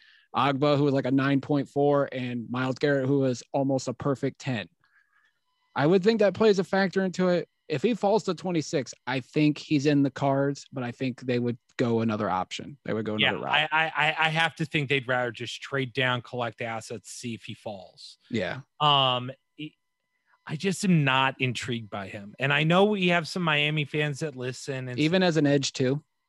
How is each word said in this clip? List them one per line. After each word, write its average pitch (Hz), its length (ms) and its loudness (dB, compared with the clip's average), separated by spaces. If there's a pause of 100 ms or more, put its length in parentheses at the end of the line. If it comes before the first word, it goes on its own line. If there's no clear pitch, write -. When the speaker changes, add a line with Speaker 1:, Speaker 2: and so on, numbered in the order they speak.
(340)
Speaker 1:
Agba, 139 420 4
who 139 80 4
was, 139 100 4
like, 135 120 0
a 123 60 -2
nine 135 280 4
point 143 280 -2
four, 143 420 2
and 123 400 -8
Myles 127 300 -2
Garrett, 143 260 2
who 139 140 2
was 131 320 -2
almost 135 340 -2
a 123 80 -4
perfect 139 460 -4
ten. 107 280 -4 (1080)
I 135 100 2
would 180 160 4
think 220 180 4
that 196 140 4
plays 208 240 4
a 190 60 0
factor 196 400 0
into 185 240 0
it. 170 200 0 (200)
If 151 140 -2
he 233 120 2
falls 202 300 2
to 185 100 -2
twenty-six, 160 600 -4 (120)
I 131 140 -2
think 151 380 0
he's 147 280 0
in 143 160 4
the 139 80 2
cards, 139 640 -2
but 127 120 -6
I 120 80 -6
think 131 300 -6
they 123 180 0
would 120 180 -2 (200)
go 117 220 2
another 110 300 0
option. 92 540 -4
They - 100 -6
would 107 100 -4
go 107 120 -4
Speaker 2:
Yeah, 127 140 2
Speaker 1:
another 95 140 -4
route. 151 280 0
Speaker 2:
I, 160 140 2
I, 156 100 -6
I, 151 200 0 (100)
I - 20 0
have 160 280 0
to 165 80 -4
think 143 240 -2
they'd 139 200 0
rather 123 240 0
just - 280 -12
trade 131 320 -6
down, 127 300 0
collect 120 400 -8
assets, 113 480 -8
see 120 240 -10
if 104 80 -12
he 110 120 -12
falls. - 640 -16 (120)
Speaker 1:
Yeah. 107 300 -4 (200)
Speaker 2:
Um, 131 520 2 (1120)
I 151 100 -6
just 190 280 -2
am 170 200 4
not 135 360 2
intrigued 117 500 -4
by 98 180 -10
him. 104 300 -14
And 139 140 0
I 143 100 2
know 175 220 4
we 202 240 2
have 175 180 2
some 185 160 -6
Miami 151 420 0
fans 147 360 -4
that 147 160 -6
listen. 127 520 -8
And 123 100 -6
Speaker 1:
Even 165 240 2
as 175 140 2
an 151 100 4
edge 143 260 2
too, 135 300 0 (260)